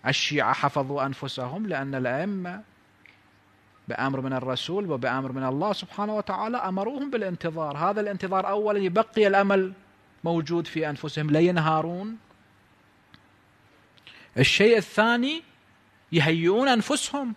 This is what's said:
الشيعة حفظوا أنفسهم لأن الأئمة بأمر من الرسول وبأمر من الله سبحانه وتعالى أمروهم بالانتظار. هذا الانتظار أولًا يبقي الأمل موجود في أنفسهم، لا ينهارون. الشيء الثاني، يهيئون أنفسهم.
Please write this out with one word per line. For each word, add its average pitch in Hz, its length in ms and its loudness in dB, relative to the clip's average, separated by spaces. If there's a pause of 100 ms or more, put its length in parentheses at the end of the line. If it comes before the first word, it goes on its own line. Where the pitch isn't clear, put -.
الشيعة 131 460 0
حفظوا 139 540 0
أنفسهم 139 600 -8
لأن 139 280 -4
الأئمة 175 680 -4 (1300)
بأمر 131 320 -4
من 131 120 -4
الرسول 131 580 -4
وبأمر 131 420 -2
من 131 120 -6
الله 147 280 -2
سبحانه 208 440 -6
وتعالى 214 400 -4
أمروهم 240 540 -4
بالانتظار. 165 680 -4
هذا 196 240 0
الانتظار 190 480 -2
أولًا 208 300 0
يبقي 208 480 2
الأمل 196 460 4 (520)
موجود 165 420 0
في 156 240 -4
أنفسهم، 151 400 -4
لا 151 100 6
ينهارون. 170 760 2 (2250)
الشيء 214 380 6
الثاني، 240 680 2 (680)
يهيئون 165 560 4
أنفسهم. 262 680 0